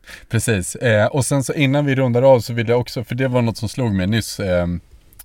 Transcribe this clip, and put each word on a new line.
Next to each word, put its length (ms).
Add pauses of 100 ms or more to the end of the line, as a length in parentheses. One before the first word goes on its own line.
(280)
Precis. 480
Eh, 300
och 180
sen 200
så 80
innan 340
vi 80
rundar 280
av 180
så 120
vill 160
jag 120
också, 240
för 100
det 140
var 140
något 140
som 120
slog 260
mig 120
nyss, 340
ehm, 400 (440)